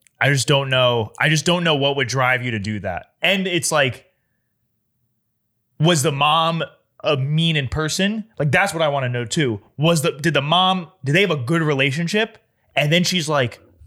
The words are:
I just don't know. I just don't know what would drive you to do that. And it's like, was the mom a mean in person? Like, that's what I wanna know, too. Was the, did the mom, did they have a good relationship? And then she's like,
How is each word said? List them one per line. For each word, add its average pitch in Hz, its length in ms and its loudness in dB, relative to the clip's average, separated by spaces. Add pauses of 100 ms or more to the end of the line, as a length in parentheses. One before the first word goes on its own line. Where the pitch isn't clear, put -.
(200)
I 123 100 4
just 139 180 2
don't 139 220 2
know. 123 480 2
I 135 100 2
just 156 160 0
don't 175 200 0
know 165 100 2
what 139 220 0
would 135 120 -2
drive 127 340 0
you 123 100 -4
to 110 60 -4
do 104 220 -6
that. 90 260 -8 (140)
And 190 260 0
it's 175 240 -2
like, 139 360 -2 (1700)
was 156 240 2
the 156 100 2
mom 160 500 0 (400)
a 151 140 0
mean 156 400 0
in 135 120 -2
person? 190 560 -2 (140)
Like, 147 120 0
that's 185 220 2
what 165 100 -2
I 156 60 2
wanna 139 220 -2
know, 120 140 -4
too. 117 360 -2 (160)
Was 160 260 2
the, 160 100 -2
did 147 220 -2
the 139 80 2
mom, 180 480 0 (140)
did 139 100 0
they 185 60 6
have 202 100 2
a 156 60 0
good 156 260 -2
relationship? 156 760 -2 (380)
And 147 160 0
then 175 120 4
she's 175 240 -2
like, 139 320 0 (260)